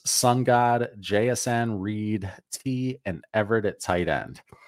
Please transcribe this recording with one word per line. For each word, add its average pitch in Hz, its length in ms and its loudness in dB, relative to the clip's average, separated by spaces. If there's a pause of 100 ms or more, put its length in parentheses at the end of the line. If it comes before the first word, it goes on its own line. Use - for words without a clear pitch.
Sun 123 380 2
God, 120 460 4 (100)
J 101 300 0
S 123 180 -2
N, 117 320 0
Reed, 104 520 -4 (200)
T, 127 540 -4
and 87 180 -6 (100)
Everett 110 320 0
at - 140 -2
tight 90 300 0
end. 67 320 -4 (260)